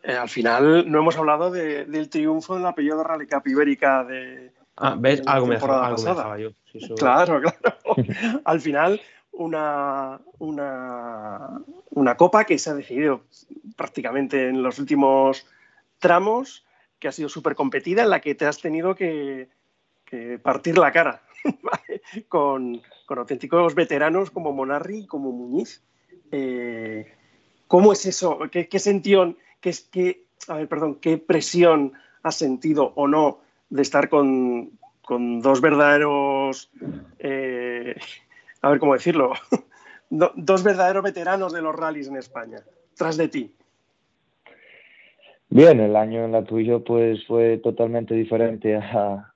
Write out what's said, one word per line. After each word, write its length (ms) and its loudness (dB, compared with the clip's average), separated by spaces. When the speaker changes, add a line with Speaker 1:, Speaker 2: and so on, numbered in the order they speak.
Speaker 1:
eh, 100 -6
al 160 -4
final 640 4
no 100 4
hemos 180 2
hablado 320 0
de, 340 -6
del 240 -6
triunfo 480 -2
en 60 -4
la 120 -2
Peugeot 300 -2
Rally 220 -6
Cup 200 -4
Ibérica 580 2
de 480 -14
Speaker 2:
Ah, 220 -2
¿ves? 200 4
Speaker 1:
de 60 -8
la 80 2
Speaker 2:
Algo 160 4
me 80 2
Speaker 1:
temporada 340 0
Speaker 2:
dejaba, 60 -4
algo 60 -6
me 60 -2
Speaker 1:
pasada. 80 0
Speaker 2:
dejaba 220 -8
yo. 120 -10
Sí, 80 -20
eso. 160 -12
Speaker 1:
Claro, 460 2
claro. 1000 -2
<laughs> 40 -20
Al 160 0
final, 400 0
una, 880 -6
una, 1200 -10
una 260 2
copa 280 6
que 140 0
se 120 -6
ha 40 -6
decidido 480 -2
prácticamente 720 -4
en 140 -2
los 160 -4
últimos 680 2
tramos, 680 0
que 80 -6
ha 40 -6
sido 160 -8
súper 280 -6
competida, 480 -2
en 60 4
la 100 2
que 160 -4
te 100 -2
has 140 -2
tenido 340 -4
que, 540 -6
que 340 -12
partir 400 0
la 140 6
cara 300 0
<laughs> 840 -8
con, 520 -2
con 140 -8
auténticos 560 0
veteranos 560 0
como 220 -6
Monarri 480 -6
y 60 -20
como 260 -8
Muñiz. 500 -8
Eh, 800 -8
¿cómo 260 8
es 140 -2
eso? 320 -2
¿Qué, 160 -4
qué 100 -4
sentión, 600 2
qué, 120 -4
qué, 340 -2
a 100 -10
ver, 120 -6
perdón, 320 -4
qué 180 0
presión 760 4
has 140 -4
sentido 580 0
o 140 0
no 320 2
de 120 0
estar 260 2
con, 640 0
con 380 -4
dos 200 4
verdaderos, 1120 2
eh, 760 -8
a 80 2
ver 80 4
cómo 160 4
decirlo, 380 0
<laughs> 600 -8
do-, 260 2
dos 260 2
verdaderos 400 2
veteranos 500 -4
de 100 -8
los 120 -4
rallies 340 -8
en 80 -10
España, 460 -14
tras 220 -4
de 120 -2
ti? 260 -8
Speaker 3:
Bien, 300 10
el 160 2
año 280 0
en 80 -4
la 120 0
tuya, 340 0
pues, 480 0
fue 320 2
totalmente 560 -2
diferente 600 0
a 600 -4